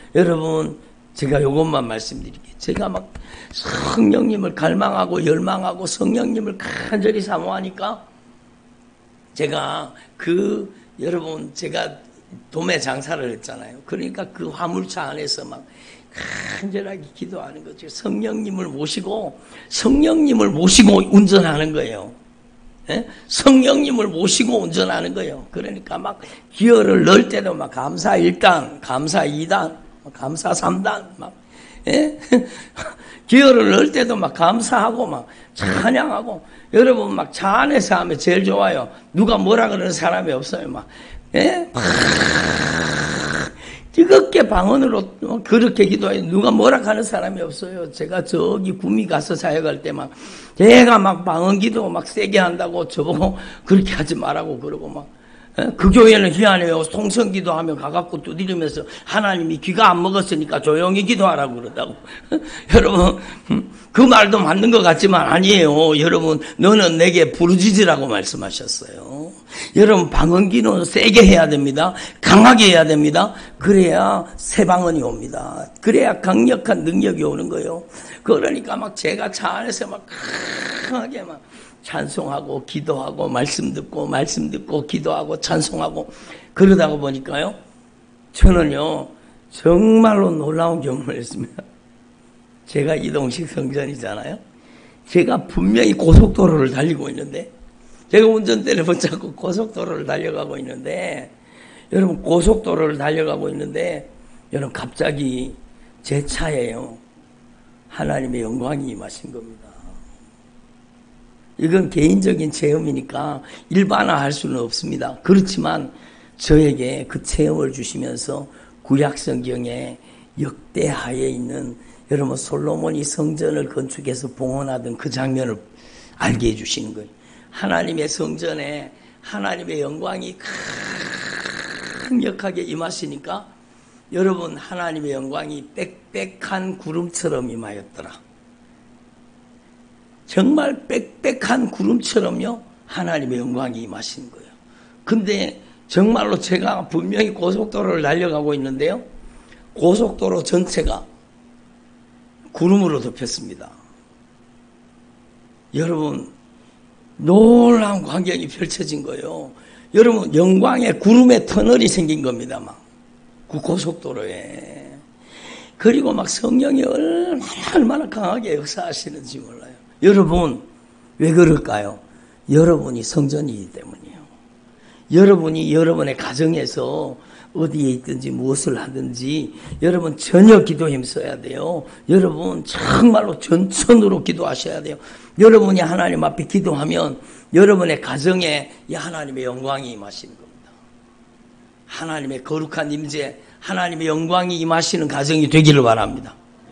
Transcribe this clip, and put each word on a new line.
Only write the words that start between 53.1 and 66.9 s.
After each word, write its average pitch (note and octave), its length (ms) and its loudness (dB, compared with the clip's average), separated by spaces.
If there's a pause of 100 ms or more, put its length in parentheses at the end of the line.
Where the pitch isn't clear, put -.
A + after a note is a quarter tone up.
그렇게 F#3+ 280 4
하지 D3+ 220 -4
말라고 D#3+ 440 -6
그러고 D3+ 300 -10
막, C#3+ 180 -14 (520)
예? - 160 -2
그 - 140 6
교회는 G#3 440 8
희한해요. F3 500 2
통성기도 G3 720 -2
하면 D#3+ 220 -4
가갖고 D#3 460 -6
두드리면서 E3 640 -6 (220)
하나님이 F#3 520 -2
귀가 F#3 320 4
안 F3 140 2
먹었으니까 F#3 580 -2
조용히 F3+ 420 2
기도하라고 F3 520 0
그러다고. A#2+ 400 -10 (340)
<laughs> - 460 -2
여러분, G3 420 4 (320)
음, - 220 -2 (200)
그 A3 100 4
말도 A3 380 8
맞는 G3 300 2
것 A3+ 140 6
같지만 E3+ 480 4
아니에요. D#3+ 680 4
여러분, D#3+ 400 2 (180)
"너는 F#3 420 6